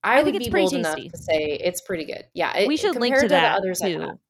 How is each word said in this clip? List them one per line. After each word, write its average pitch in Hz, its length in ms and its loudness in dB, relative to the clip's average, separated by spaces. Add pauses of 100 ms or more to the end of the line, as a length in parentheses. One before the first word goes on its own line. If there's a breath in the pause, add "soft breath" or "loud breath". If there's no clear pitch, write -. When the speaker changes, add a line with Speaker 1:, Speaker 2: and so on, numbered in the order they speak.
(160)
Speaker 1:
I - 0 -
Speaker 2:
I 294 60 6
Speaker 1:
would 330 140 0
Speaker 2:
think - 0 -
it's 240 120 -4
Speaker 1:
be - 20 -4
Speaker 2:
pretty - 160 2
Speaker 1:
bold - 100 0
enough 156 240 -2
Speaker 2:
tasty. 170 140 -16
Speaker 1:
to - 40 -16
say 151 440 0
it's 135 200 -2
pretty 165 220 -6
good. - 300 -12
Yeah, 165 220 -2
it, 208 140 2
Speaker 2:
We 311 60 2
should 359 200 0
link 247 220 2
Speaker 1:
compared - 20 6
Speaker 2:
to 233 100 4
Speaker 1:
to 185 100 6
the 160 80 2
Speaker 2:
that, 170 80 2
Speaker 1:
others 185 260 -2
I've 180 120 0
had. 156 160 -6
Speaker 2:
too. - 200 -14